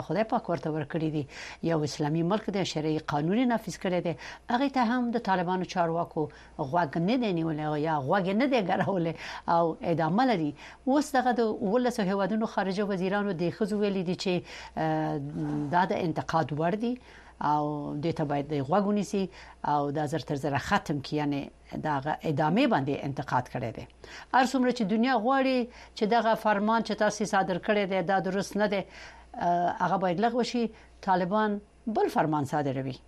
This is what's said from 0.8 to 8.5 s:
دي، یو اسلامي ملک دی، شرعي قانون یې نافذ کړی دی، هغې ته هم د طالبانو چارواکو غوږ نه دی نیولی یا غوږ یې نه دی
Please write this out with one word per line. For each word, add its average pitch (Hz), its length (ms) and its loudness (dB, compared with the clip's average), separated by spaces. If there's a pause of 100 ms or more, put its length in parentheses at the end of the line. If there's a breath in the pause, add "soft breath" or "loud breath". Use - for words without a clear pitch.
دي، 151 80 0 (460 loud breath)
یو 165 140 2
اسلامي 151 400 0
ملک 208 300 0
دی، 196 100 0 (100)
شرعي 156 240 0
قانون 156 400 0
یې 254 160 2
نافذ 214 300 -4
کړی 180 220 0
دی، 165 80 0 (380 loud breath)
هغې 254 220 2
ته 262 80 2 (100)
هم 247 200 0
د 226 60 -2 (120)
طالبانو 180 340 0 (100)
چارواکو 165 560 0 (300 loud breath)
غوږ 156 380 0
نه 185 200 2
دی 226 160 0
نیولی 156 340 -2 (200)
یا 160 120 2
غوږ 170 300 2
یې 196 120 0
نه 277 40 4
دی 254 240 2